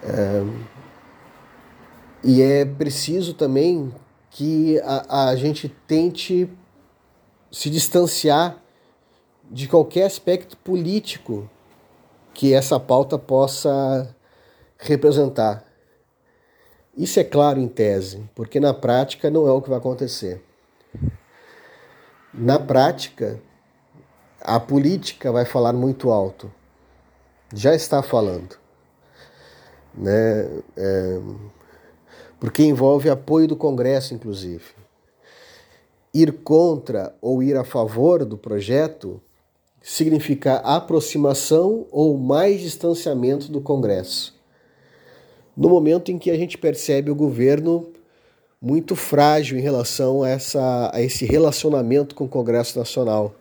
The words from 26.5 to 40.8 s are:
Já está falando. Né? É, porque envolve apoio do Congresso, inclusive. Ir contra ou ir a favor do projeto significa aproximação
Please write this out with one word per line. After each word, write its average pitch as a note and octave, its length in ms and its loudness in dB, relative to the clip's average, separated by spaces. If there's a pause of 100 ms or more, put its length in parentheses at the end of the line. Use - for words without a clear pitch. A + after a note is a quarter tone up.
Já B2 200 4
está D3+ 280 0
falando. F#2+ 540 -2 (1400)
Né? G2+ 680 0 (140)
É, F#2 440 -2 (1200)
porque D3+ 240 2
envolve C#3 440 4
apoio D#3 380 2
do D#3 100 -2
Congresso, C3+ 580 -2
inclusive. G2 500 -12 (1500)
Ir D#3 200 6
contra C#3+ 880 0
ou B2+ 220 0
ir C#3 140 2
a B2+ 80 0
favor C3 600 2
do G#2+ 120 -10
projeto G#2+ 840 -4 (640)
significa D3+ 720 0
aproximação D#3 1300 0